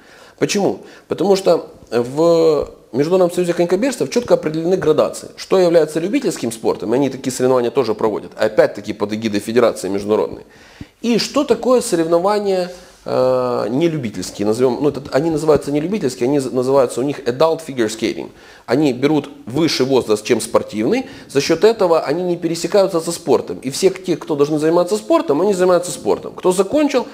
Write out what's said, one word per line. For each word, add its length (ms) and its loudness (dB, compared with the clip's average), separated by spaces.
Почему? 420 0
Потому 300 0
что 340 0
в 800 2
Международном 380 2
союзе 220 0
конькобежцев 580 0
чётко 240 0
определены 420 0
градации. 600 0
Что 220 0
является 420 4
любительским 520 -2
спортом, 400 -4
и 40 4
они 140 2
такие 220 -6
соревнования 380 2
тоже 240 0
проводят, 420 -2
опять-таки 560 2
под 200 -4
эгидой 280 -2
Федерации 480 2
Международной. 540 -2
И 160 0
что 260 -2
такое 360 2
соревнования, 920 0
э, 640 0
нелюбительские, 800 -4
назовём, 340 0
ну, 80 0
это, 140 -4
они 180 0
называются 420 0
не 80 0
любительские, 480 -2
они 120 2
з-, 100 -4
называются 500 0
у 40 0
них 220 -4
adult 400 0
figure 220 -2
skating. 420 -4
Они 280 2
берут 340 0
выше 400 0
возраст, 400 2
чем 160 2
спортивный, 640 -2
за 140 0
счёт 220 2
этого 360 4
они 220 -2
не 140 -2
пересекаются 640 0
со 120 -4
спортом. 460 -2
И 100 -10
все 220 2
те, 260 -4
кто 200 -4
должны 220 2
заниматься 380 2
спортом, 460 0
они 100 2
занимаются 380 2
спортом. 440 -4
Кто 180 0
закончил, 600 2